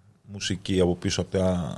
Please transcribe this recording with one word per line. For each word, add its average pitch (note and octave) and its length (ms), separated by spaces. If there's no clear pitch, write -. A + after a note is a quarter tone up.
μουσική G2 480
από F2 160
πίσω F#2+ 240
από F2 100
τα, F2+ 480